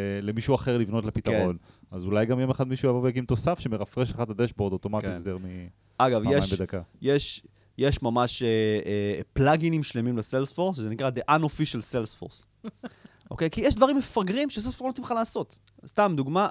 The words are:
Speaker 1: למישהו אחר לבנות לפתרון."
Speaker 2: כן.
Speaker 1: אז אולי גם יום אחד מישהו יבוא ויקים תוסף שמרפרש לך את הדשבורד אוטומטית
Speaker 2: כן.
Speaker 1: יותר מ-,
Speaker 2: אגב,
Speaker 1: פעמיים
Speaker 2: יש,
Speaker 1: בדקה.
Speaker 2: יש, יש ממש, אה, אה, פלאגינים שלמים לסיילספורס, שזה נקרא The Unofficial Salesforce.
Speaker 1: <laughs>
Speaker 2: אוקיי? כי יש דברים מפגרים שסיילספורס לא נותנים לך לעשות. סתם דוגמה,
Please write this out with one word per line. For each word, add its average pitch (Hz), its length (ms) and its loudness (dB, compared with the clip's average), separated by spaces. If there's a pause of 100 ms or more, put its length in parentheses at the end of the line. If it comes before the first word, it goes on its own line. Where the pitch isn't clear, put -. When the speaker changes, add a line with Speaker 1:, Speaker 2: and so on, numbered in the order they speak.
(220)
Speaker 1:
למישהו 113 320 -2
אחר 123 240 2
לבנות 110 260 0
לפתרון." 104 540 0
Speaker 2:
כן. - 380 -18
Speaker 1:
אז 90 80 -8
אולי 104 220 2
גם 127 140 2
יום 131 100 2
אחד 127 180 -2
מישהו 131 200 0
יבוא 123 140 2
ויקים 127 220 0
תוסף 135 340 0
שמרפרש 110 520 -2
לך 113 100 -6
את 113 100 -2
הדשבורד 104 420 0
אוטומטית 101 380 -4
Speaker 2:
כן. 90 60 -6
Speaker 1:
יותר 90 220 -6
מ-, 92 80 -10 (520)
Speaker 2:
אגב, 120 240 4
Speaker 1:
פעמיים 135 160 4
Speaker 2:
יש, - 140 0
Speaker 1:
בדקה. 92 300 -2 (200)
Speaker 2:
יש, 143 440 0 (320)
יש 139 240 2
ממש, 120 400 0
אה, 120 60 2 (380)
אה, 101 340 0 (120)
פלאגינים 156 500 4
שלמים 120 360 -2
לסיילספורס, 139 580 -2
שזה 110 140 -4
נקרא 131 200 -2
The 135 240 0
Unofficial 151 480 0 (100)
Salesforce. - 760 -8
Speaker 1:
<laughs> - 640 -20
Speaker 2:
אוקיי? 160 200 -2
כי 220 100 -6
יש 262 140 4
דברים 269 220 4
מפגרים 247 540 0
שסיילספורס 226 300 -6
לא 247 60 -4
נותנים 254 180 -6
לך - 60 -4
לעשות. 226 480 -2 (280)
סתם 202 300 2
דוגמה, 151 340 2